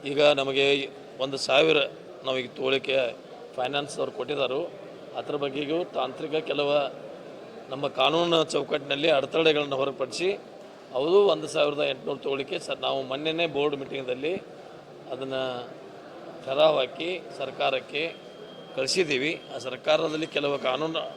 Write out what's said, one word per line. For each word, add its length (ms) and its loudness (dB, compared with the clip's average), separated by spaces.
ಈಗ 100 2
ನಮಗೆ 240 2
ಒಂದು 180 -2
ಸಾವಿರ 320 6
ನಾವೀಗ 320 -2
ತೊಗೊಳ್ಳಿಕ್ಕೆ 420 0
ಫೈನಾನ್ಸ್ 440 -2
ಅವ್ರು 180 -2
ಕೊಟ್ಟಿದ್ದಾರೆ. 420 -2
ಅದ್ರ 260 -6
ಬಗ್ಗೆಯೂ 340 -2
ತಾಂತ್ರಿಕ 380 -4
ಕೆಲವು 260 2
ನಮ್ಮ 180 -4
ಕಾನೂನು 380 6
ಚೌಕಟ್ಟಿನಲ್ಲಿ 640 0
ಅಡೆತಡೆಗಳನ್ನ 640 4
ಹೊರಪಡಿಸಿ 460 -2
ಅವರು 200 6
ಒಂದು 220 0
ಸಾವಿರದ 360 4
ಎಂಟುನೂರು 360 -4
ತೊಗೊಳ್ಳಿಕ್ಕೆ 320 -2
ಸ-, 280 -6
ನಾವು 120 2
ಮೊನ್ನೆನೇ 360 0
ಬೋರ್ಡ್ 360 2
ಮೀಟಿಂಗ್‌ದಲ್ಲಿ 520 -4
ಅದನ್ನು 300 -4
ಠರಾವ್ 360 6
ಹಾಕಿ 300 -2
ಸರ್ಕಾರಕ್ಕೆ 640 -2
ಕಳಿಸಿದ್ದೀವಿ. 560 2
ಆ 40 -8
ಸರ್ಕಾರದಲ್ಲಿ 760 0
ಕೆಲವು 220 2
ಕಾನೂನು 440 0